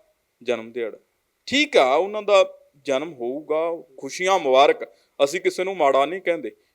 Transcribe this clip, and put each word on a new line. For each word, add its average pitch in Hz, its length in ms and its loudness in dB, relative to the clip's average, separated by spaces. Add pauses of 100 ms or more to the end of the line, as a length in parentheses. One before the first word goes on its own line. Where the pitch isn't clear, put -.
(420)
ਜਨਮ 117 300 -6
ਦਿਹਾੜਾ। 113 260 -8 (480)
ਠੀਕ 294 300 0
ਆ, 135 180 4
ਉਹਨਾਂ 202 280 -2
ਦਾ 196 360 2 (260)
ਜਨਮ 143 280 -4
ਹੋਊਗਾ, 151 720 -6 (120)
ਖੁਸ਼ੀਆਂ 185 420 -2
ਮੁਬਾਰਕ, 139 500 4 (360)
ਅਸੀਂ 165 160 -4
ਕਿਸੇ 185 240 -2
ਨੂੰ 190 120 -8
ਮਾੜਾ 139 300 2
ਨਹੀਂ 185 140 -8
ਕਹਿੰਦੇ, 160 300 -4 (240)